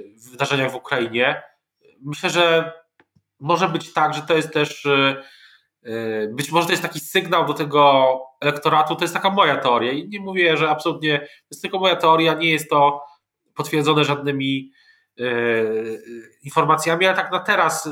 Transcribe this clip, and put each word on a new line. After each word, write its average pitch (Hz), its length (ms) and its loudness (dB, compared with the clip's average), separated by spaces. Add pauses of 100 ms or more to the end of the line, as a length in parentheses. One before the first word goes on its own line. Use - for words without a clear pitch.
(320)
wydarzeniach 135 400 -2
w 127 40 -10
Ukrainie, 123 680 -2 (580)
myślę, 147 280 -8
że 165 440 2 (680)
może 170 300 0
być 160 240 -6
tak, 156 200 0
że 151 80 -8
to 160 140 0
jest 156 180 -2
też, 147 320 -2
e, 135 380 2 (600)
e, 110 440 -4
być 131 240 -8
może 165 140 2
to 180 80 -2
jest 160 100 -2
taki 156 160 -8
sygnał 175 460 0
do 147 80 -2
tego 139 680 4 (220)
elektoratu, 151 540 2
to 170 80 -4
jest 170 100 -2
taka 190 160 0
moja 165 280 4
teoria 120 340 2
i 151 180 -6
nie 208 100 -10
mówię, 185 380 0
że 156 120 0
absolutnie, 151 500 -2
to - 320 -18
jest 151 100 -18
tylko 190 180 -6
moja 185 160 2
teoria, 160 380 4
nie 160 160 0
jest 156 200 0
to 147 360 4 (500)
potwierdzone 151 500 0
żadnymi, 139 680 -4 (480)
e, 123 40 -8
e, 123 40 -2 (1160)
informacjami, 160 600 0
ale 185 100 2
tak 180 160 -4
na 180 80 -2
teraz, 180 520 0